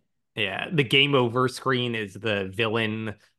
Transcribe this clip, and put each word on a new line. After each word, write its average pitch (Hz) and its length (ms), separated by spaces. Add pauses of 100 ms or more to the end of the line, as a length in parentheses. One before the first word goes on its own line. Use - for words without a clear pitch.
(360)
Yeah, 98 360
the 147 120
game 139 300
over 127 360
screen 123 440
is 104 200
the 101 340
villain 110 680 (240)